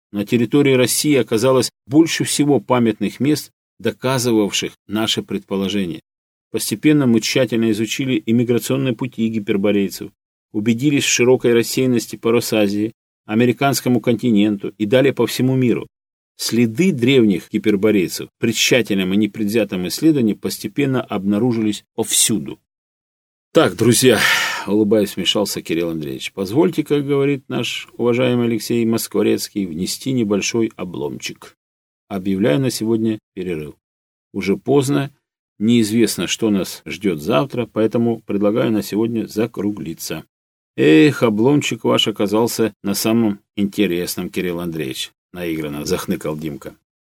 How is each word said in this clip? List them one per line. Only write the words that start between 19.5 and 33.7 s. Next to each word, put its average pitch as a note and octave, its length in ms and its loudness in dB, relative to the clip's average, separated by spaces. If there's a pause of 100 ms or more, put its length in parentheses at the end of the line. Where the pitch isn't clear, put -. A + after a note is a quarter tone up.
исследовании C3 460 2
постепенно B2+ 680 -4
обнаружились G#2+ 840 -2 (100)
повсюду. - 640 -2 (960)
«Так, A#2 220 4
друзья», A2+ 440 4 (460)
улыбаясь, G#2 500 2
вмешался F#2+ 460 -2
Кирилл E2+ 280 -2
Андреевич, C#2+ 440 -8
«позвольте, C#3+ 500 0
как D3 220 -2
говорит C#3 420 0
наш B2+ 460 -6
уважаемый A#2+ 540 2
Алексей A#2 380 0
Москворецкий, G#2+ 800 0
внести F2+ 480 -6
небольшой A2 640 0
обломчик. - 840 -10 (500)
Объявляю G2+ 520 0
на C3 120 0
сегодня A2 480 -2 (140)
перерыв. E2 420 -8 (580)